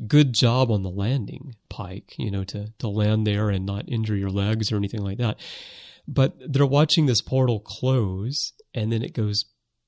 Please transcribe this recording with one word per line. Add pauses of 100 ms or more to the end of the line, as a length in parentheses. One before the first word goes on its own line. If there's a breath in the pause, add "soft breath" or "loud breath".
good
job
on
the
landing, (160)
Pike,
you
know,
to,
to
land
there
and
not
injure
your
legs
or
anything
like
that. (720 loud breath)
But (180)
they're
watching
this
portal
close, (220)
and
then
it
goes (440)